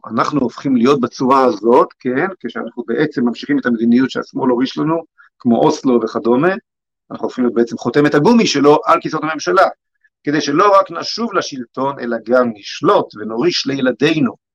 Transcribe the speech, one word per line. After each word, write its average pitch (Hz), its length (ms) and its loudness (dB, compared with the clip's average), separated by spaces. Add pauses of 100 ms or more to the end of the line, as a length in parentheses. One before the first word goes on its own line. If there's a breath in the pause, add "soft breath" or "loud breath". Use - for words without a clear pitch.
אנחנו 143 340 -2
הופכים 127 360 -2
להיות 131 240 4
בצורה 131 440 2
הזאת, 120 440 2 (100)
כן? 131 280 -4 (140)
כשאנחנו 117 460 -10
בעצם 147 380 -2
ממשיכים 120 340 -2
את 127 80 -4
המדיניות 120 440 2
שהשמאל 127 400 -4
הוריש 127 280 -2
לנו, 160 240 -2 (360 soft breath)
כמו 117 180 2
אוסלו 131 460 2
וכדומה, 117 500 0 (580)
אנחנו - 160 -10
הופכים - 180 -4
להיות 120 100 0
בעצם 117 220 0
חותמת 147 380 0
הגומי 202 320 4
שלו 147 380 4
על 165 160 2
כיסאות 151 240 -6
הממשלה, 170 440 0 (560)
כדי 147 160 -2
שלא 175 400 2
רק 185 100 -2
נשוב 190 440 -8
לשלטון, 135 640 -6
אלא 120 240 -6
גם 123 300 2
נשלוט 143 640 -2
ונוריש 113 500 -4
לילדינו 135 640 0 (220)